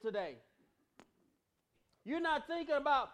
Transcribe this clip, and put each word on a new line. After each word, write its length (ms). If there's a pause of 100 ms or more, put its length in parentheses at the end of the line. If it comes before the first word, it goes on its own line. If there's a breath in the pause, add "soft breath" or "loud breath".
today." 360 (1600)
You're 160
not 300
thinking 260
about, 400